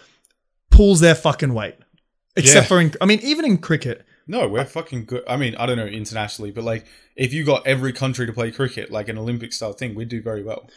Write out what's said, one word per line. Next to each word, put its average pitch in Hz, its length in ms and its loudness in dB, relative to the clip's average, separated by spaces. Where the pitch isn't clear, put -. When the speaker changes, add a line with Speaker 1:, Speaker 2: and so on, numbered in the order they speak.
Speaker 1:
pulls 202 280 10
their 165 160 8
fucking 147 380 -2
weight, 107 220 -6
except 160 300 6
Speaker 2:
Yeah. - 20 -8
Speaker 1:
for 180 140 4
in, 156 200 2
I 185 40 0
mean, 208 180 4
even 302 220 -2
in 208 120 2
cricket. - 480 -6
Speaker 2:
No, 196 200 -4
we're 110 180 -4
fucking 131 400 -12
good. 123 220 -10
I 127 100 -4
mean, 127 180 -4
I 117 120 -6
don't 123 100 -2
know 110 80 -6
internationally, 104 640 -10
but, 113 120 -10
like, 113 220 -8
if 127 160 -4
you 151 120 -6
got 139 240 0
every 131 260 -2
country 127 320 -4
to 110 80 -10
play 117 180 -4
cricket, 123 400 -8
like 107 160 -6
an 110 100 -10
Olympic 117 360 -8
style 107 200 -8
thing, 120 220 -12
we'd 117 140 -10
do 117 120 -8
very 110 220 -8
well. - 340 -12